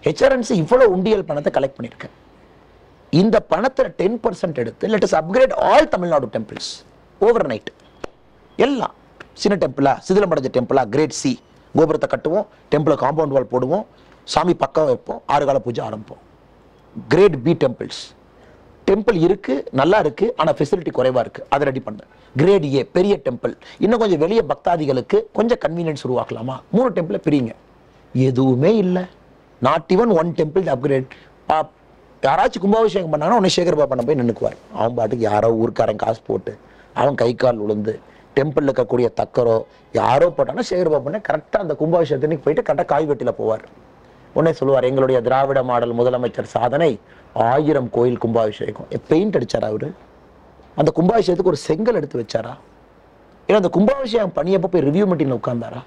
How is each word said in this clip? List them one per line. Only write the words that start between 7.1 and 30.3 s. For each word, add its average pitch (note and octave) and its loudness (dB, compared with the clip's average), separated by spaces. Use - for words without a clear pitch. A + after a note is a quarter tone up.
overnight. F#3+ 2
எல்லாம் B3+ 0
சின்ன G3 0
டெம்பிளா, C3+ 0
சிதிலமடைஞ்ச F3 2
டெம்பிளா, B2+ 0
grade C#3 0
C, C3 -4
கோபுரத்தை D3+ 2
கட்டுவோம், E3+ -2
டெம்பிள D3+ 2
compound D3 0
wall C3+ 0
போடுவோம், C3 -2
சாமி E3 0
பக்கம் D3+ 0
வைப்போம், - -4
ஆறு C#3+ 2
கால C3+ 2
பூஜை B2 -6
ஆரம்பிப்போம். G#2+ -12
Grade D3+ 4
B D#3+ 2
temples, - -4
Temple G#3 2
இருக்கு, G3 0
நல்லா D#3+ 2
இருக்கு, F#3+ 0
ஆனா D#3 2
facility D#3 -2
குறைவா B2+ 0
இருக்கு, - -8
அதை C#3+ 0
ready B2+ -2
பண்ணு. G#2+ -12
Grade F3 4
ஏ C#3 0
பெரிய G3 0
temple, - -4
இன்னும் G#3+ 2
கொஞ்சம் G3 2
வெளிய G3+ 2
பக்தாதிகளுக்கு D#3 0
கொஞ்சம் A3+ 0
convenience D#3+ -4
உருவாக்கலாமா? A#2+ -6
மூணு A#3+ 2
டெம்பிளை F3+ -4
பிரிங்க. C#3 0
எதுவுமே C3 2
இல்ல, F3+ 0
not D#3 2
even A3+ 4
one E3+ 2